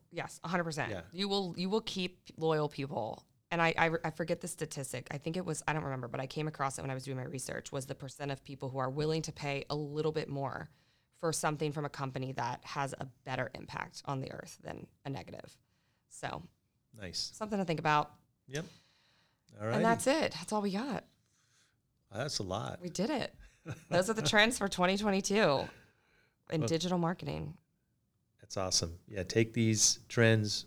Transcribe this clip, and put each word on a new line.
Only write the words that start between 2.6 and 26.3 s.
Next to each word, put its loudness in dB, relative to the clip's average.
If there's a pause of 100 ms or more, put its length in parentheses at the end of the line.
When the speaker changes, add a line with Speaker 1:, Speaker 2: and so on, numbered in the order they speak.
Speaker 1:
people. -4 (260)
And 2
I, 6
I, 4 (140)
I 0
forget -2
the -8
statistic. -6
I -6
think -4
it -4
was, -4
I 2
don't 0
remember, -4
but -4
I -6
came -4
across -2
it -6
when -2
I -2
was -6
doing -6
my -4
research, -6
was -4
the -8
percent -8
of -6
people -8
who -6
are 0
willing 0
to -6
pay -4
a 2
little 0
bit -2
more -4 (500)
for 2
something 0
from -2
a -4
company -4
that -2
has -2
a -4 (200)
better -2
impact -8
on -2
the -6
earth -12
than -10 (180)
a -6
negative. -10 (540)
So -8 (520)
Speaker 2:
Nice. -6
Speaker 1:
something -2
to 2
think 0
about. 4 (340)
Speaker 2:
Yep. -6 (960)
All -2
Speaker 1:
And 0
Speaker 2:
right. 4
Speaker 1:
that's 4
it. 4
That's -8
all 2
we 0
got. -2 (1120)
Speaker 2:
That's -4
a -2
lot. -2
Speaker 1:
We -8
did 0
it. -2 (560)
Those 4
are 0
the 0
trends 6
for 0
twenty 4
twenty-two 4 (840)